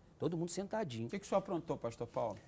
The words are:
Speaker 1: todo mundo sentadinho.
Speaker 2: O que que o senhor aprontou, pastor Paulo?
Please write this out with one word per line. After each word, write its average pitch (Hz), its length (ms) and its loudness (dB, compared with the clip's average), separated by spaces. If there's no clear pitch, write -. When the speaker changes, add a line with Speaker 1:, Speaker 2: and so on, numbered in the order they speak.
Speaker 1:
todo 170 180 2
mundo 170 140 2
sentadinho. 185 560 0
Speaker 2:
O 127 60 -4
que 202 80 -2
que - 60 -8
o - 40 -8
senhor 202 80 6
aprontou, 190 400 0
pastor 117 300 -4
Paulo? 117 400 0